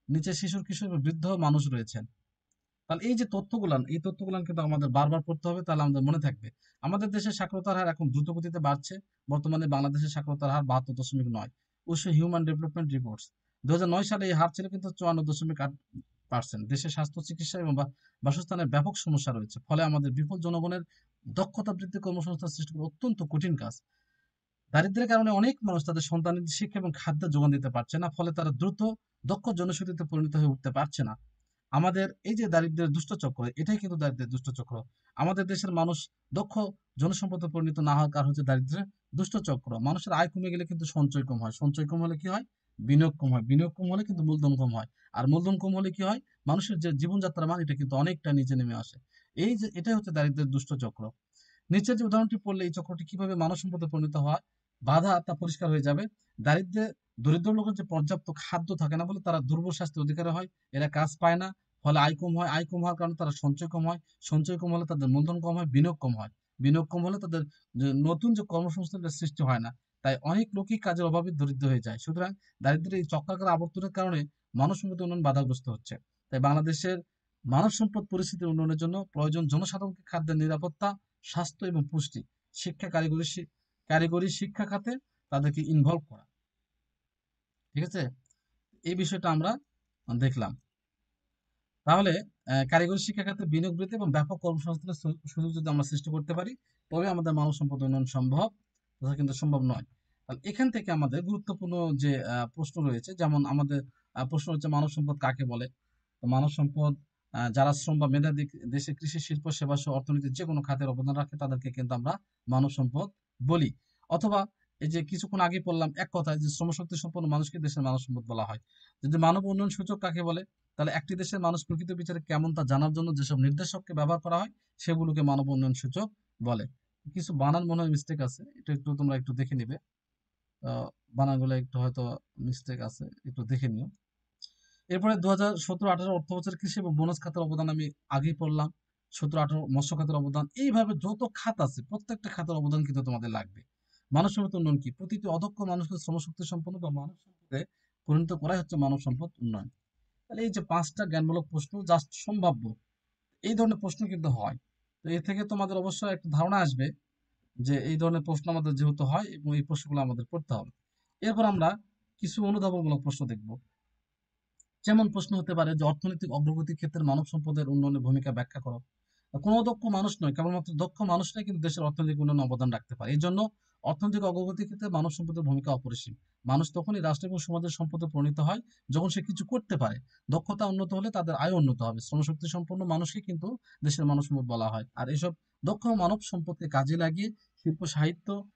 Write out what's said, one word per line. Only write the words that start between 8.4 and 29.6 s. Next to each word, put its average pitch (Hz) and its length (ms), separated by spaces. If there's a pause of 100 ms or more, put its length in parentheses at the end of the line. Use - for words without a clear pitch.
বাড়ছে। 147 400 (320)
বর্তমানে 156 360
বাংলাদেশের 143 420
সাক্ষরতার 147 420
হার 147 120
বাহাত্তর 131 320
দশমিক 127 360
নয়, 110 180 (380)
উৎস 165 200
হিউম্যান 165 380
ডেভেলপমেন্ট 156 480
রিপোর্টস। 120 380 (360)
দুহাজার 170 220
নয় 175 140
সালে 196 240
এই 180 60
হার 165 240
ছিল 190 120
কিন্তু 190 220
চুয়ান্ন 170 320
দশমিক 151 380
আট 139 120 (560)
পার্সেন্ট। 110 400
দেশে 135 200
স্বাস্থ্য, 151 340
চিকিৎসা 165 360
এবং 160 160
বা-, 135 160 (320)
বাসস্থানের 165 440
ব্যাপক 147 300
সমস্যা 143 360
রয়েছে, 110 360
ফলে 156 140
আমাদের 151 300
বিপুল 151 280
জনগণের 170 400 (480)
দক্ষতা 196 440
বৃদ্ধি, 180 260
কর্মসংস্থান 175 500
সৃষ্টি 151 260
করা 151 100
অত্যন্ত 208 460
কঠিন 156 260
কাজ। 110 260 (920)
দারিদ্র্যের 196 360
কারণে 220 220
অনেক 220 320
মানুষ 175 240
তাদের 160 160
সন্তানদের 170 440
শিক্ষা 202 340
এবং 180 140
খাদ্য 156 360
যোগান 143 200
দিতে 135 200
পারছে 120 280
না, 175 180
ফলে 170 160
তারা 156 180
দ্রুত 160 320 (440)
দক্ষ 196 240
জনশক্তিতে 180 540